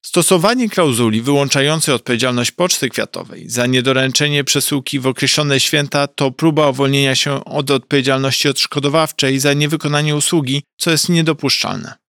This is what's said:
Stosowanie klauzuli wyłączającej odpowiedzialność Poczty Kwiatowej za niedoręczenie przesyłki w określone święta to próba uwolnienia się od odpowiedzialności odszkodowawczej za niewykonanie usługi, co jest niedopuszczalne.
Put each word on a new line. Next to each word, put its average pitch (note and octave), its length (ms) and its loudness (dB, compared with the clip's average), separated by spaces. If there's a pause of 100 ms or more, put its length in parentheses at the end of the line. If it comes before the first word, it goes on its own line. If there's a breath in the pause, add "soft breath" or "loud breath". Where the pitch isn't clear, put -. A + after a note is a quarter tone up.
Stosowanie G3+ 640 2
klauzuli A#2 520 2
wyłączającej C#3+ 720 0
odpowiedzialność B2 560 -2
Poczty F3 380 -2
Kwiatowej - 600 -8
za A#2+ 160 -2
niedoręczenie C3 760 0
przesyłki C#3 560 -2
w B2+ 80 -2
określone C#3 520 0
święta C#3+ 480 0
to C3+ 240 -2
próba D3+ 380 2
uwolnienia C#3 460 2
się C#3 300 -2
od C#3+ 260 -4
odpowiedzialności C3+ 800 0
odszkodowawczej C#3 920 0
za C#3+ 140 2
niewykonanie D3 640 0
usługi, C#3+ 480 0 (140)
co - 140 -2
jest D#3 180 0
niedopuszczalne. D3+ 840 0 (160)